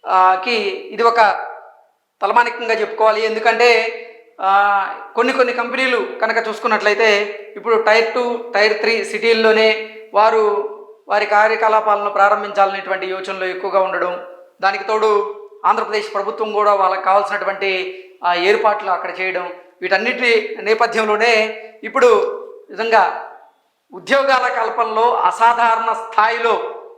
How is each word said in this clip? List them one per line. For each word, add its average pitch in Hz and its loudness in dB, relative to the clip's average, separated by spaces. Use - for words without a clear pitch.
ఆ, 185 4
కి 240 -2
ఇది 220 -2
ఒక 233 4
తలమానికంగా 233 0
చెప్పుకోవాలి. 214 0
ఎందుకంటే, 226 2
ఆ, 196 2
కొన్ని 226 0
కొన్ని 247 0
కంపెనీలు 247 -2
కనుక 220 -2
చూసుకున్నట్లయితే 208 0
ఇప్పుడు 220 -2
టైర్ 226 2
టూ, 240 -4
టైర్ 214 2
త్రీ 226 -2
సిటీల్లోనే 220 2
వారు 208 2
వారి 208 0
కార్యకలాపాలను 214 2
ప్రారంభించాలనేటువంటి 196 0
యోచనలు 190 -6
ఎక్కువగా 185 -2
ఉండడం, 180 -2
దానికి 202 -2
తోడు 214 0
ఆంధ్రప్రదేశ్ 208 -2
ప్రభుత్వం 214 -4
కూడా 208 2
వాళ్ళకి 190 0
కావాల్సినటువంటి, 196 -2
ఆ, 175 0
ఏర్పాట్లు 208 0
అక్కడ 180 -4
చేయడం, 180 -6
వీటన్నిటి 220 0
నేపథ్యంలోనే 220 0
ఇప్పుడు 226 2
నిజంగా 214 0
ఉద్యోగాల 254 0
కల్పనలో 226 0
అసాధారణ 233 2
స్థాయిలో 226 -2